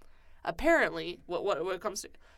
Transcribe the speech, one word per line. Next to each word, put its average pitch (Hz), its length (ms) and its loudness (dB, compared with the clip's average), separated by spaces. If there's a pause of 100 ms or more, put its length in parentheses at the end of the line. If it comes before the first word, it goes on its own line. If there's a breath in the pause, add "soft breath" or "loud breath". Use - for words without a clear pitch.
(460 soft breath)
Apparently, 175 800 2
what, 175 200 -2
what, 165 180 2
what 185 180 -2
comes 202 200 -6
to, - 80 -12 (280 soft breath)